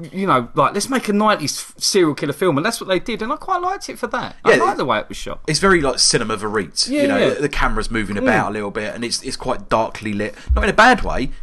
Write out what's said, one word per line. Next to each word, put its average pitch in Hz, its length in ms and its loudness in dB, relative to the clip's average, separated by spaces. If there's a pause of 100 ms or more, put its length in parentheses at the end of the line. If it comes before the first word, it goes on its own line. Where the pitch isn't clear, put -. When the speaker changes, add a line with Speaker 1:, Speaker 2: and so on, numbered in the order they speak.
(120)
Speaker 1:
you 190 160 -4
know, 127 260 2
like, 143 220 2
"Let's 202 140 -2
make 254 200 -2
a 202 40 2
nineties 202 440 2
f-, - 200 -12
serial 170 360 2
killer 143 200 -4
film," 170 240 2
and 160 80 0
that's 226 140 -2
what 202 80 -10
they 185 120 2
did, 214 240 -4
and 226 100 -4
I 311 40 -6
quite 370 240 -2
liked 370 280 -6
it 233 80 -12
for - 100 -6
that. 214 280 -6 (100)
I - 100 6
Speaker 2:
Yeah, 262 80 4
Speaker 1:
like 381 100 2
Speaker 2:
it, 370 40 -4
Speaker 1:
the 190 80 -2
way 110 140 2
it - 100 -8
was 98 80 -10
shot. - 300 -10
Speaker 2:
it's 151 120 0
very, 185 220 4
like, 135 160 0
cinema 110 400 2
verite, 104 500 -2
Speaker 1:
Yeah, 285 160 0
Speaker 2:
you 277 40 4
know, 269 100 2
Speaker 1:
yeah. 233 120 4
Speaker 2:
the, - 120 -2
the 147 80 0
camera's 131 400 0
moving 104 280 -2
Speaker 1:
Mm. 101 60 -2
Speaker 2:
about 107 260 2
a 104 40 -6
little 104 180 -6
bit, 104 220 -6
and 117 100 -8
it's, - 200 -6
it's - 140 -8
quite 120 300 -4
darkly 107 460 -2
lit. 104 220 -4 (200)
Not 214 100 2
in 208 40 4
a 185 40 0
bad 233 300 6
way, 98 280 -2 (120)